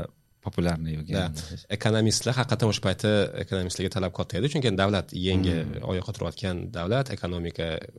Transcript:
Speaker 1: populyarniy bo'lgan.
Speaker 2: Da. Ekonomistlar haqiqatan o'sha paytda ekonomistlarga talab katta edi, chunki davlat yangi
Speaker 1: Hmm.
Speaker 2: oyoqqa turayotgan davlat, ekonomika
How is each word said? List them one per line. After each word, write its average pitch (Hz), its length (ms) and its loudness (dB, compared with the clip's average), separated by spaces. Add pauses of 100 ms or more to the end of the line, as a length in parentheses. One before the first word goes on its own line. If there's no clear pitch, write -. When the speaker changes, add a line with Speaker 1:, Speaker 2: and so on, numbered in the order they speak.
(440)
Speaker 1:
populyarniy 85 520 0
bo'lgan. 87 360 -2
Speaker 2:
Da. 78 120 -8 (240)
Ekonomistlar 110 680 2
haqiqatan 117 340 2
o'sha 101 140 0
paytda 98 280 2 (240)
ekonomistlarga 92 560 -2
talab 92 240 -2
katta - 220 -4
edi, 104 120 0
chunki 135 240 2
davlat 98 420 2
yangi 92 400 4
Speaker 1:
Hmm. 76 280 -4
Speaker 2:
oyoqqa 92 320 -2
turayotgan 90 420 -4 (120)
davlat, 104 420 0
ekonomika 85 560 -4 (320)